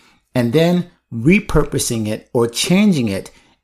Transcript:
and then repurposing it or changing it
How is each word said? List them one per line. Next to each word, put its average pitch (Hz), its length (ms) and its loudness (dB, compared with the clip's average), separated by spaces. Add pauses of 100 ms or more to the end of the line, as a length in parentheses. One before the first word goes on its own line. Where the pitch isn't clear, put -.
(360)
and 120 160 0
then 170 400 0 (220)
repurposing 135 920 0
it 107 260 -8
or 117 120 2
changing 170 600 0
it 95 240 -6 (320)